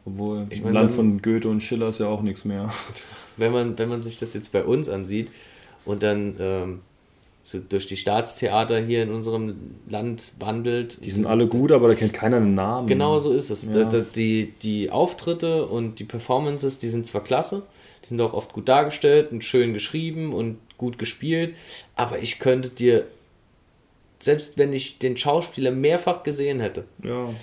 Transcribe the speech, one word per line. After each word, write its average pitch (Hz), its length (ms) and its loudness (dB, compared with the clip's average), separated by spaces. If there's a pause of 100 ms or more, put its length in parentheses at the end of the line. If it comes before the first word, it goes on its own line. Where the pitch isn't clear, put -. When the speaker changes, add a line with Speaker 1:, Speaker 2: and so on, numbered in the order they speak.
Speaker 1:
obwohl, 104 440 -6
Speaker 2:
Ich 107 80 -8
Speaker 1:
im 107 60 -6
Speaker 2:
meine, 110 140 2
Speaker 1:
Land 110 120 8
Speaker 2:
wenn 120 60 -2
Speaker 1:
von 107 260 4
Goethe 113 260 2
und 107 120 2
Schiller 113 300 -2
ist 110 100 -6
ja 107 60 2
auch 107 160 -2
nichts 98 220 -4
mehr. 104 280 -4 (320)
<laughs> - 320 -20
Speaker 2:
wenn 113 160 2
man, 120 260 0
wenn 113 100 0
man 120 140 -4
sich 113 160 -12
das 113 140 -8
jetzt 107 200 -8
bei 98 120 2
uns 139 240 0
ansieht 98 400 -4 (560)
und 101 180 -4
dann, 104 380 0
ähm, 92 400 -4 (640)
so - 140 -10
durch 98 280 -4
die 98 100 -8
Staatstheater 110 840 0
hier 117 220 0
in 107 80 -2
unserem 110 460 -4 (320)
Land 117 500 -8
wandelt. 117 680 -4
Speaker 1:
Die 104 60 -8
sind 101 160 0
alle 113 200 4
gut, 135 260 4
aber 120 160 8
da 113 60 8
kennt 110 180 2
keiner 117 240 2
einen 104 180 4
Namen. 113 320 0
Speaker 2:
Genau 151 320 4
so 143 140 2
ist - 180 0
es. 104 180 -6
Speaker 1:
Ja. 110 160 4
Speaker 2:
Da, - 0 -
da, 113 160 2 (140)
die, 110 380 0 (100)
die 104 280 -2
Auftritte 165 760 0
und 113 320 -4
die 120 60 -12
Performances, 139 720 -2
die 117 100 -6
sind 117 180 -4
zwar - 180 -6
klasse, 165 380 -2 (420)
die - 40 -20
sind 120 120 -4
auch 110 140 0
oft - 180 -8
gut - 160 -6
dargestellt 147 640 4
und 113 120 -8
schön 117 300 2
geschrieben 160 580 -6
und 113 260 -4 (200)
gut 120 200 -4
gespielt, 165 560 -2 (420)
aber - 240 -2
ich 113 180 -6
könnte 127 320 2
dir, 120 360 4 (1120)
selbst 147 360 0
wenn 143 160 4
ich 135 260 -6
den 127 180 0
Schauspieler 143 540 0
mehrfach 160 520 2
gesehen 143 380 -2
hätte, - 240 -4 (180)
Speaker 1:
Ja. 123 280 -6 (120)